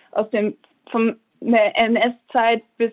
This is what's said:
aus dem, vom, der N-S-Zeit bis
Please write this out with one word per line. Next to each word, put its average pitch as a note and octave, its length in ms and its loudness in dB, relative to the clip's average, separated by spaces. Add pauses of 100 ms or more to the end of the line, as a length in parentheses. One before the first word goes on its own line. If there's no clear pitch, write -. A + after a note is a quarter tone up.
(140)
aus G#3+ 180 -4
dem, G#3 260 -2 (320)
vom, A3+ 260 -2 (260)
der A3 380 2
N-S-Zeit A#3 840 0 (160)
bis A#3 140 0